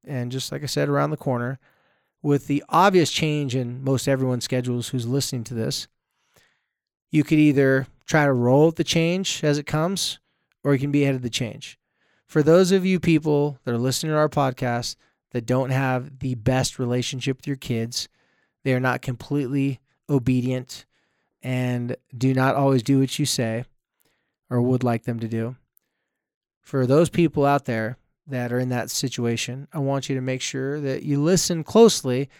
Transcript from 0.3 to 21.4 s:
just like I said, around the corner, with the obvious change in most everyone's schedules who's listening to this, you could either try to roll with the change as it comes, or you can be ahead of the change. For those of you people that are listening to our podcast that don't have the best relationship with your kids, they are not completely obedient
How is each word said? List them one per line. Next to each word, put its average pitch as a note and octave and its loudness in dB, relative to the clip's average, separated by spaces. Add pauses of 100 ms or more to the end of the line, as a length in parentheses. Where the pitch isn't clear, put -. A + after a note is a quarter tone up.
just C3 -8
like C#3+ -8
I D3 -6
said, C#3+ -2
around C#3+ 0
the D#3 -4
corner, B2+ -4 (680)
with C#3+ 0
the D3 -2
obvious F3+ 4
change D3 -2
in B2+ -6
most C3+ 0
everyone's C3 0
schedules B2 -4
who's A#2+ -4
listening B2+ -4
to - -12
this, A2+ -4 (1300)
you D3+ 4
could D#3 2
either C3+ 4 (180)
try D3+ 2
to C#3+ 4
roll C3 6
with E3 2
the E3 -2
change E3+ -2
as D3 2
it D3 -6
comes, E3 -4 (460)
or C#3+ 2
you C3+ 2
can C#3+ -4
be C#3+ 2
ahead C#3 2
of B2+ -6
the A#2+ -6
change. - -8 (480)
For D#3 2
those F3 6
of F#3+ 2
you F#3 2
people D3+ 2
that B2+ -4
are A#2 0
listening C3 -2
to D3+ 0
our D3+ 4
podcast B2+ -2 (340)
that A#2 -6
don't B2+ 0
have C3 -2
the C3 -4
best B2+ 0
relationship B2+ -2
with - -20
your C#3+ -4
kids, A#2 -6 (560)
they C3 2
are B2+ 0
not B2+ 0
completely C#3 -2 (320)
obedient B2+ -2 (580)